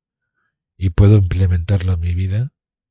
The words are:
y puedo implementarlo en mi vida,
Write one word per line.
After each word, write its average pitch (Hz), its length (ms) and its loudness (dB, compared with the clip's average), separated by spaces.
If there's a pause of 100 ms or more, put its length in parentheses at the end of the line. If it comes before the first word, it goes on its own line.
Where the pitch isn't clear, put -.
(760)
y 92 140 -4
puedo 101 260 4
implementarlo 90 760 -2
en 85 60 -4
mi 87 140 -4
vida, 95 400 -4 (380)